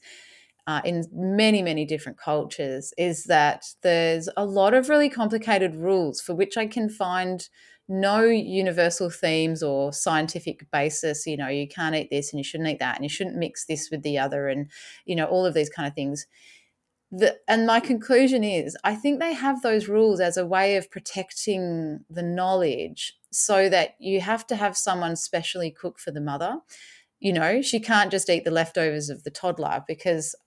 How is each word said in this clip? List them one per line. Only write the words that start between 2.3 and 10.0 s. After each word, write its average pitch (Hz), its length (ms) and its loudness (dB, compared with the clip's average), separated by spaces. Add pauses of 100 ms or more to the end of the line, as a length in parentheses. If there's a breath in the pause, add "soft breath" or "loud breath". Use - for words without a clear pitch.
is 170 280 -2
that 151 400 4 (160)
there's 165 560 2
a 202 80 0
lot 196 280 4
of 254 140 6
really 294 220 6
complicated 214 680 0
rules 170 460 0
for 180 120 -6
which 170 220 -2
I 220 120 -2
can 214 220 -2
find 185 600 -4 (400 soft breath)
no 196 320 2
universal 190 880 2
themes 160 540 0
or 139 280 0
scientific 160 800 -2